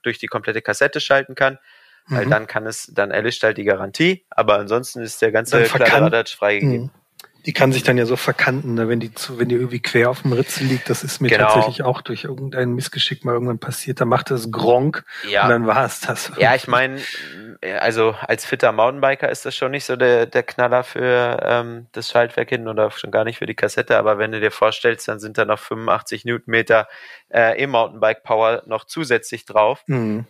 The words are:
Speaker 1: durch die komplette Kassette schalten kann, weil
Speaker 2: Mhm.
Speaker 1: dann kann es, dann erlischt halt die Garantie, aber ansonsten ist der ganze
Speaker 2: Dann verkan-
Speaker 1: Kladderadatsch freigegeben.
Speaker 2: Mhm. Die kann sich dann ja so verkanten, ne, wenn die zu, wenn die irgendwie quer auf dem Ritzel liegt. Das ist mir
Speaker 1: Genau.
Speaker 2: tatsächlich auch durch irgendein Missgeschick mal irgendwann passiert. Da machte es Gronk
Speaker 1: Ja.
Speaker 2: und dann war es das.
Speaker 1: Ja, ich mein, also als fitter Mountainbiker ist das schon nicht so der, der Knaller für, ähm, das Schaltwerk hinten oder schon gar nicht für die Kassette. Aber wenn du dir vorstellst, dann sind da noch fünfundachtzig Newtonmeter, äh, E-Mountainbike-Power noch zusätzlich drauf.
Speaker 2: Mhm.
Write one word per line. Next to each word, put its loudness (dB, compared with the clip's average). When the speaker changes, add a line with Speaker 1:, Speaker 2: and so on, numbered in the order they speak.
Speaker 1:
durch -4
die -10
komplette -4
Kassette 0
schalten 0
kann, 0
weil -2
Speaker 2:
Mhm. 0
Speaker 1:
dann 2
kann -6
es, -10
dann 0
erlischt -2
halt 2
die -8
Garantie, 0
aber 4
ansonsten -4
ist -4
der 4
ganze 2
Speaker 2:
Dann 6
verkan- 2
Speaker 1:
Kladderadatsch 4
freigegeben. 0
Speaker 2:
Mhm. -10
Die -4
kann 4
sich 0
dann 2
ja 2
so 0
verkanten, -2
ne, 0
wenn 2
die -6
zu, -10
wenn -2
die 0
irgendwie -2
quer 2
auf -4
dem 0
Ritzel -2
liegt. -2
Das -2
ist -8
mir 2
Speaker 1:
Genau. 4
Speaker 2:
tatsächlich 4
auch 0
durch -10
irgendein -4
Missgeschick -4
mal 0
irgendwann -2
passiert. -8
Da 2
machte 0
es -4
Gronk 2
Speaker 1:
Ja. 2
Speaker 2:
und 4
dann 2
war 2
es -8
das. -8
Speaker 1:
Ja, 4
ich -6
mein, 2
also 2
als -4
fitter 2
Mountainbiker 0
ist -6
das -6
schon -2
nicht -6
so -2
der, 4
der 0
Knaller 0
für, 0
ähm, -2
das -10
Schaltwerk 0
hinten -4
oder 0
schon -10
gar 2
nicht -6
für -6
die -8
Kassette. 0
Aber 2
wenn -2
du -6
dir 0
vorstellst, 0
dann -6
sind -8
da 2
noch -2
fünfundachtzig -4
Newtonmeter, 2
äh, 2
E-Mountainbike-Power 0
noch -6
zusätzlich -4
drauf. 2
Speaker 2:
Mhm. -2